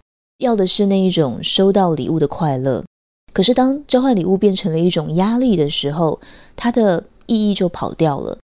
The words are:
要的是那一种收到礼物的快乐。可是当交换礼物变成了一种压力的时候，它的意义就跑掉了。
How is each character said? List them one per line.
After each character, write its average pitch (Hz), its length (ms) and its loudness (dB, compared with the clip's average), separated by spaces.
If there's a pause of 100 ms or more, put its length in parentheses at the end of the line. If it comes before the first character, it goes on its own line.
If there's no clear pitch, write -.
(400)
要 233 180 0
的 185 100 2
是 202 200 0
那 196 120 2
一 185 100 2
种 151 320 -2
收 196 300 2
到 190 220 2
礼 131 160 -4
物 160 100 0
的 143 80 2
快 143 300 -2
乐。 127 260 -2 (480)
可 - 100 0
是 185 120 4
当 262 340 0
交 247 140 2
换 269 120 2
礼 185 120 0
物 190 120 2
变 196 160 2
成 190 180 -4
了 160 60 0
一 170 120 2
种 156 260 -2
压 208 220 0
力 247 180 2
的 147 140 0
时 143 200 -4
候， 156 300 -2 (380)
它 240 120 -2
的 208 320 2 (260)
意 214 220 0
义 202 40 2
就 185 160 0
跑 - 240 -8
掉 151 260 0
了。 - 180 -8 (220)